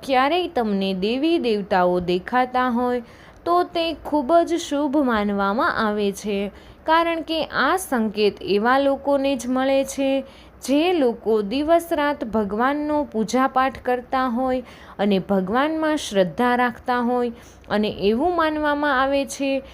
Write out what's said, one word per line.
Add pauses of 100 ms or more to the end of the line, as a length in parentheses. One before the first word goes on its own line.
ક્યારેય
તમને
દેવી
દેવતાઓ
દેખાતા
હોય, (380)
તો
તે
ખૂબ
જ
શુભ
માનવામાં
આવે
છે, (440)
કારણ
કે (120)
આ
સંકેત
એવા
લોકોને
જ
મળે
છે (520)
જે
લોકો
દિવસ
રાત
ભગવાનનો
પૂજાપાઠ
કરતા
હોય (300)
અને
ભગવાનમાં
શ્રદ્ધા
રાખતા
હોય. (340)
અને (120)
એવું
માનવામાં
આવે
છે (240)